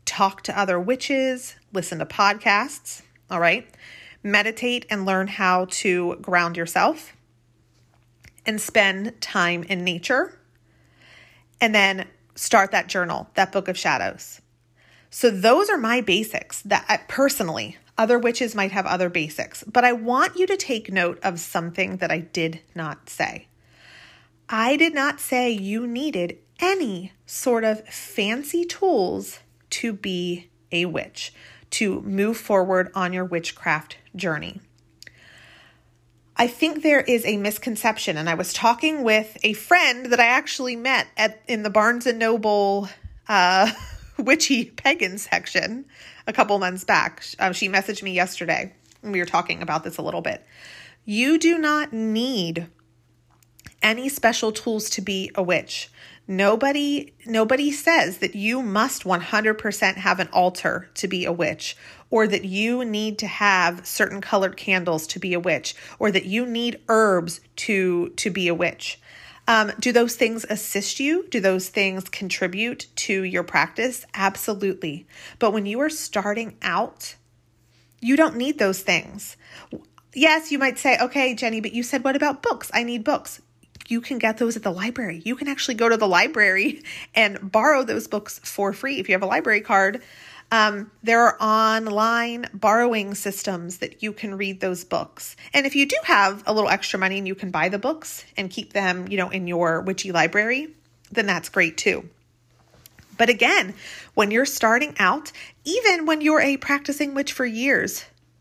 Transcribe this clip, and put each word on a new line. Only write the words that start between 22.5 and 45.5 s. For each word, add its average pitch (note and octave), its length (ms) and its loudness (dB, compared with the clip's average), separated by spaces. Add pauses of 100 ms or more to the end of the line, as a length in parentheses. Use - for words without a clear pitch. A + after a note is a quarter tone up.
not D#3 340 -10
say. - 380 -8 (1000)
I A#3 280 2
did D#4+ 180 2
not C#4+ 260 -2
say B3 300 0
you G#3+ 380 -4
needed C4+ 500 -4 (220)
any C4+ 540 -2 (120)
sort A#3 380 0
of A3 240 0
fancy C#4 800 -4
tools G3+ 720 0 (320)
to A#3 220 -4
be F3 560 -6 (220)
a F3 140 0
witch, - 480 -8 (380)
to G3 300 -2
move G3+ 360 -2
forward F#3 560 2
on F3+ 200 -2
your F#3 120 -2
witchcraft E3+ 720 -4 (180)
journey. F3 460 -6 (1700)
I A#3+ 100 4
think D#4 380 -2
there D4 180 6
is A3+ 240 2
a G#3 120 0
misconception, G#3+ 800 -2
and D#3 140 -2
I E3 60 0
was F3+ 180 -6
talking C#4 500 2
with G#3+ 380 2
a G#3+ 120 0
friend B3+ 540 2
that A#3+ 120 4
I A#3 80 8
actually B3+ 480 0
met A#3+ 320 0 (100)
at, A3 300 0
in A3 160 -4
the G#3 80 -2
Barnes A3+ 340 2
and A#3 140 2
Noble, G#3 720 2 (380)
uh, F#3+ 440 6 (240)
<laughs> - 220 -14
witchy B3 480 2
pagan G3 520 -2
section - 680 -2 (400)